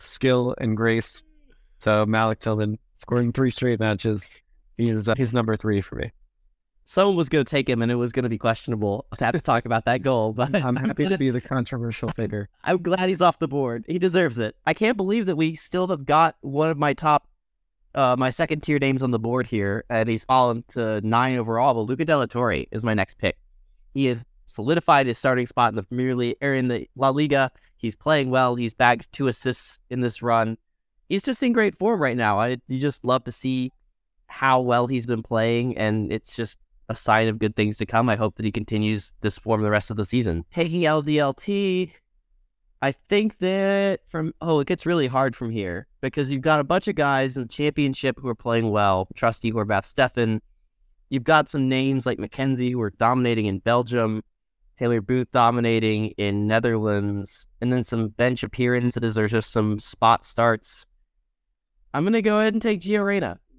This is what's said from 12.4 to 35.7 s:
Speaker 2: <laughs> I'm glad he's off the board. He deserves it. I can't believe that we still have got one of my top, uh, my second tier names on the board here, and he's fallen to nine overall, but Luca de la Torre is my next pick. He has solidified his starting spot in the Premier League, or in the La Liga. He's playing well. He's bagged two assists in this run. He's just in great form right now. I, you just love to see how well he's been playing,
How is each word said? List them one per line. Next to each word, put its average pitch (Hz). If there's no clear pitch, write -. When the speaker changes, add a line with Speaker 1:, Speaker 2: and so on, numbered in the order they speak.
Speaker 2:
<laughs> -
I'm 185
glad 185
he's 180
off 175
the 165
board. 127
He 170
deserves 170
it. 110
I 160
can't 220
believe 202
that 175
we 160
still 180
have 143
got 156
one 147
of 151
my 147
top, 151
uh, 127
my 131
second 156
tier 147
names 135
on 127
the 113
board 120
here, 104
and 113
he's 113
fallen 123
to 110
nine 123
overall, 117
but 113
Luca 131
de 156
la 127
Torre 113
is 110
my 113
next 98
pick. -
He 139
has 120
solidified 143
his 120
starting 123
spot 120
in 107
the 101
Premier 127
League, 120
or 139
in 131
the 120
La 135
Liga. 139
He's 113
playing 147
well. 127
He's 120
bagged 120
two 139
assists -
in 123
this 120
run. 113
He's 196
just 262
in 247
great 214
form 202
right 127
now. 107
I, 123
you 131
just 143
love 123
to 123
see 127
how 131
well 123
he's 123
been 117
playing, 117